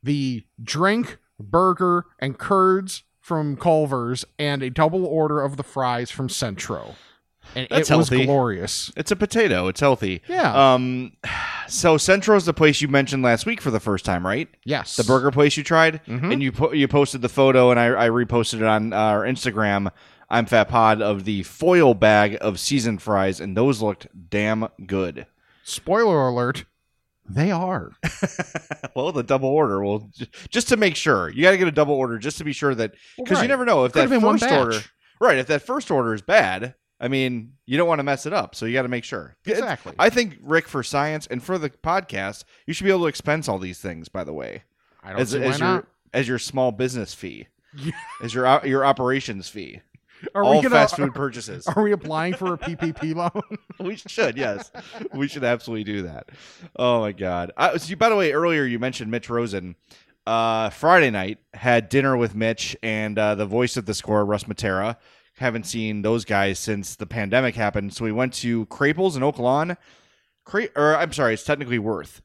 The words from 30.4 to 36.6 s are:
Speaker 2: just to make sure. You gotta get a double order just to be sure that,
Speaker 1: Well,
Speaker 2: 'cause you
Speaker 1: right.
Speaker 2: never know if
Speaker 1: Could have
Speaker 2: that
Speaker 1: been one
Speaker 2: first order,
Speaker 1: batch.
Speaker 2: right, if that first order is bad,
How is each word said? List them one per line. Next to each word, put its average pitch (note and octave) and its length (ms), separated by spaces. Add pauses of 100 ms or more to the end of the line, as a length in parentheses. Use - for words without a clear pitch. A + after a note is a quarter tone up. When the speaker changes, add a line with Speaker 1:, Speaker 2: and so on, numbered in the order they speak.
Speaker 2:
just - 200
to A#3+ 100
make F#3+ 180
sure. G2 320
You A2 140
gotta F#3+ 160
get F3+ 100
a D#3 40
double D3 220
order B2 240
just C3+ 200
to D#3+ 60
be D3 100
sure C#3 200
that, A2 200 (240)
Speaker 1:
Well, B3 80
Speaker 2:
'cause G#3 100
you - 60
Speaker 1:
right. A#3+ 60
Speaker 2:
never B3+ 180
know D#3+ 180
if B2 80
Speaker 1:
Could D#3 80
have C4+ 80
Speaker 2:
that B3+ 80
Speaker 1:
been A3 80
one G#3+ 140
Speaker 2:
first - 120
order, A#2+ 200
Speaker 1:
batch. G#2+ 220 (280)
Speaker 2:
right, G3+ 160
if C3 120
that D3 120
first C4 300
order A#2+ 240
is G2+ 80
bad, B2 520 (240)